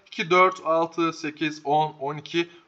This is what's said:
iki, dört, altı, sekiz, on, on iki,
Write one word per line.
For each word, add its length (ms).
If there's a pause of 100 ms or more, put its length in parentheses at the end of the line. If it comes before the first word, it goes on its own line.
iki, 240
dört, 340
altı, 480
sekiz, 500
on, 360
on 180
iki, 320 (180)